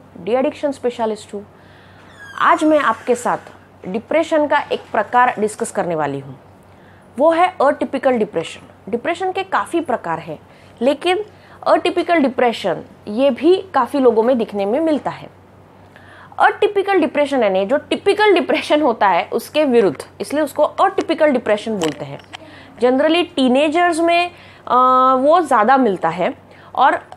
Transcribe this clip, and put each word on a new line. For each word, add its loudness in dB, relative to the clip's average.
de-addiction -2
स्पेशलिस्ट -6
हूँ। -12
आज 2
मैं 4
आपके -2
साथ -2
डिप्रेशन -2
का 0
एक -4
प्रकार 0
डिस्कस -4
करने -4
वाली -4
हूँ। -16
वो 4
है 0
अटिपिकल 0
डिप्रेशन। -6
डिप्रेशन -4
के -6
काफ़ी -4
प्रकार -4
हैं, -14
लेकिन 0
अटिपिकल 0
डिप्रेशन -2
ये 0
भी 2
काफ़ी -2
लोगों 4
में 2
दिखने -4
में 0
मिलता -2
है। -16
अटिपिकल 2
डिप्रेशन 0
यानी 0
जो 0
टिपिकल 0
डिप्रेशन 0
होता 2
है 0
उसके -2
विरुद्ध, 2
इसलिए -4
उसको -2
अटिपिकल 0
डिप्रेशन -2
बोलते -6
हैं। -14
Generally 2
टीनेजर्स 2
में, 2
अ, 2
वो 4
ज़्यादा 4
मिलता 0
है -4
और 2